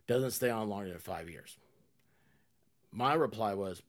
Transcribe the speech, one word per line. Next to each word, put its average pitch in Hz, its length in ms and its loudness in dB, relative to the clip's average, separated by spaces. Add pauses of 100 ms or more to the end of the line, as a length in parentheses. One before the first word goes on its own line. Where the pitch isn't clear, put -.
doesn't 127 240 2
stay 123 200 0
on 110 180 0
longer 101 200 -4
than 85 100 -10
five 85 280 -8
years. 78 300 -16 (1300)
My 127 240 4
reply 110 400 2
was, 95 320 -4